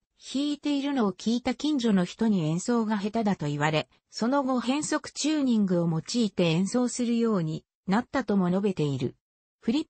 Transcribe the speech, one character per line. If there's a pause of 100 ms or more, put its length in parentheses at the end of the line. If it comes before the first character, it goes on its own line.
(340)
弾
い
て
い
る
の
を
聞
い
た
近
所
の
人
に
演
奏
が
下
手
だ
と
言
わ
れ、 (200)
そ
の
後
変
速
チ
ュ
ー
ニ
ン
グ
を
用 (220)
い
て
演
奏
す
る
よ
う
に (200)
な
っ
た
と
も
述
べ
て
い
る。 (420)
フ
リ
ッ